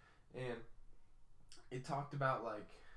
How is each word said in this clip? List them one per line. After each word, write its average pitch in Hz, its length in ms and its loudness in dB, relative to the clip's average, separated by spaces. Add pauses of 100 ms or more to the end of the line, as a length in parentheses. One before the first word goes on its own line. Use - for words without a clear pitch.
(360)
and 123 220 0 (1120)
it 131 140 0
talked 143 280 2
about, 131 300 8
like, 107 260 -2 (280)